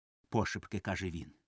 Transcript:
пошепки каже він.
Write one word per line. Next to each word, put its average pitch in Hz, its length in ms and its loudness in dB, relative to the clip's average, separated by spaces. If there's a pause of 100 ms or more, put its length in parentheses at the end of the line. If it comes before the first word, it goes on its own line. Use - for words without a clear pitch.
(280)
пошепки 104 520 2
каже 92 300 0
він. 80 220 -6 (160)